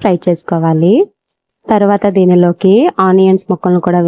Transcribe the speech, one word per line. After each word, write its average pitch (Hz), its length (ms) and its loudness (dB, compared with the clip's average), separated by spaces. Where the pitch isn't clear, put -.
ఫ్రై 185 140 0
చేసుకోవాలి. 165 640 -2
తర్వాత 202 340 0
దీనిలోకి 180 560 2
ఆనియన్స్ 190 420 2
ముక్కలను 180 380 -2
కూడా 175 200 0